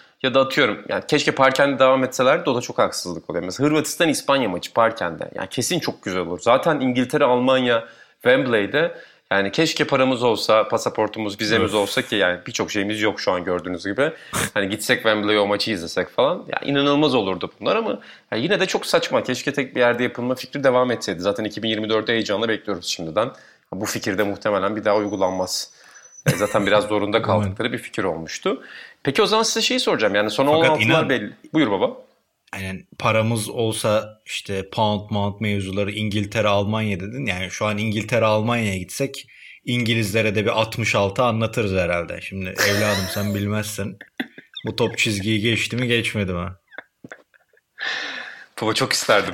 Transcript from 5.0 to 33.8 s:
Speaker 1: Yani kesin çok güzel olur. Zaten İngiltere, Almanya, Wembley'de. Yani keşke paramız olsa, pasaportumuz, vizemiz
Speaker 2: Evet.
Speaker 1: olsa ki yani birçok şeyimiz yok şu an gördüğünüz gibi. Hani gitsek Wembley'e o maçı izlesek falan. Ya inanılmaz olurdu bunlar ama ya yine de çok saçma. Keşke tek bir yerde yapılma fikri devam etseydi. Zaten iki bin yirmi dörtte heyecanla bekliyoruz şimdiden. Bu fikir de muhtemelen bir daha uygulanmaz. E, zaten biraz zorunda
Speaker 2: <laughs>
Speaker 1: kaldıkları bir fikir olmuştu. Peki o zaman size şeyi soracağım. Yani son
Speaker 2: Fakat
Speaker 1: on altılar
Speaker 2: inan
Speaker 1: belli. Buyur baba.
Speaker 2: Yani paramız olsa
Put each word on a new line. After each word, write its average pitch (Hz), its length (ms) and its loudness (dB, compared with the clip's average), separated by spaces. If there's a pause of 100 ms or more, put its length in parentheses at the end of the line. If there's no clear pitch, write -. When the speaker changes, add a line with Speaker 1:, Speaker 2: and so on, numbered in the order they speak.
Speaker 1:
Yani - 140 -8
kesin 165 300 -2
çok - 240 -6
güzel 92 180 -2
olur. 85 200 -4
Zaten 139 380 4
İngiltere, 127 440 2
Almanya, 123 640 4 (260)
Wembley'de. 127 840 2 (340)
Yani 98 200 2
keşke 156 320 2
paramız 131 400 2
olsa, 110 440 4
pasaportumuz, 107 720 -2
vizemiz 107 300 2
Speaker 2:
Evet. 104 100 2
Speaker 1:
olsa 101 200 0
ki 120 140 -4
yani 90 320 2
birçok 107 240 -4
şeyimiz 107 300 -2
yok 107 200 0
şu - 100 0
an 90 120 0
gördüğünüz 90 420 -4
gibi. 131 260 -2 (420)
Hani 98 160 0
gitsek 104 280 0
Wembley'e 107 420 2
o 101 80 4
maçı 104 240 0
izlesek 85 380 -4
falan. 165 380 0
Ya - 180 -6
inanılmaz 143 500 2
olurdu 95 440 -2
bunlar 107 160 0
ama 220 240 -2 (320)
ya 110 60 -2
yine 170 220 0
de 190 60 0
çok 196 200 -2
saçma. 151 380 2
Keşke 131 300 -4
tek 131 220 -4
bir 123 40 0
yerde 120 240 2
yapılma 123 320 -4
fikri - 280 -6
devam 127 280 4
etseydi. 101 280 -4
Zaten 101 240 -2
iki 104 200 -6
bin 113 60 -2
yirmi 110 200 -2
dörtte 110 240 0
heyecanla 110 360 0
bekliyoruz 101 360 -4
şimdiden. 90 440 -2 (460)
Bu 98 100 -6
fikir 107 320 -4
de 107 60 2
muhtemelen 101 520 0
bir 107 100 -4
daha 104 100 4
uygulanmaz. 95 800 -2 (520)
E, - 100 2
zaten 101 300 0
biraz 101 180 4
zorunda 104 380 0
Speaker 2:
<laughs> - 0 -
Speaker 1:
kaldıkları 104 520 0
bir 123 40 -4
fikir - 260 -8
olmuştu. 85 600 -4 (400)
Peki - 180 2
o 208 40 4
zaman 214 180 2
size 220 180 -2
şeyi 254 180 0
soracağım. 110 360 2
Yani 104 140 2
son - 160 2
Speaker 2:
Fakat 110 240 4
Speaker 1:
on - 40 4
altılar - 120 2
Speaker 2:
inan 160 240 4
Speaker 1:
belli. 113 240 -2 (200)
Buyur 147 180 4
baba. 98 260 0 (640)
Speaker 2:
Yani 95 240 -10 (140)
paramız 110 500 2
olsa 110 760 -2